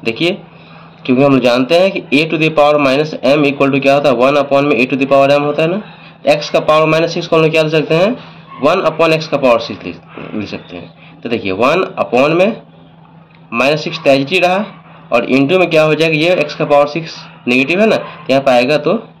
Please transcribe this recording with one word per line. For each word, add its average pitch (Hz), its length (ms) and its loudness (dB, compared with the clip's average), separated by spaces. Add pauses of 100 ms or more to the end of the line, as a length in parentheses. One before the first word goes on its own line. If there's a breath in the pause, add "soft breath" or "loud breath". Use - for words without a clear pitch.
देखिए, 170 280 -2 (720 loud breath)
क्योंकि 127 180 2
हम 139 100 4
लोग 127 80 2
जानते 127 380 2
हैं 190 120 2
कि 170 100 -8 (140)
a 160 140 0
to 165 80 -2
the 156 160 0
power 147 260 4
minus 143 340 0 (140)
m 147 180 2
equal 139 280 0
to 139 80 0
क्या 135 120 4
होता 143 160 2
है? 123 60 2
one 131 220 2
upon 139 260 0
में 143 140 0
a 123 80 2
to 131 140 -4
the 135 80 -2
power 139 240 4
m 143 100 2
होता 147 220 -2
है 160 60 0
ना। 196 120 -4 (500 loud breath)
x 156 180 -2
का 160 120 0
power 156 260 2
minus 165 260 0
six 160 140 -8
को - 80 0
हम 160 60 4
लोग 156 100 2
क्या 160 120 2
लिख 156 100 -2
सकते 156 220 0
हैं? 208 200 0 (460 loud breath)
one 160 220 2
upon 160 300 0
x 156 140 -4
का 147 100 -4
पावर 120 240 2
सिक्स - 240 -12
लिख, 85 140 -12 (340)
लिख 104 160 -8
सकते - 280 -14
हैं। - 440 -20
तो 120 80 -8
देखिए, 104 240 -4
one 139 300 0 (160)
upon 135 360 0
में 196 260 0 (920)
माइनस 139 300 0
सिक्स 160 160 -8
तो 143 100 0
एज 139 120 2
इट 139 100 -6
ही 185 80 0
रहा 185 260 0 (460)
और 123 200 0
into 139 280 2
में 170 100 2
क्या 156 140 4
हो 156 120 2
जाएगा? 160 200 0
ये 165 240 0
x 147 140 -4
का 160 120 -4
पावर 147 220 4
six 160 280 -10 (320)
negative 135 340 0
है 226 60 2
ना, 180 80 2
तो - 340 -10
यहाँ 135 140 2
पे 131 80 2
आएगा 127 280 2
तो 185 220 -2 (180)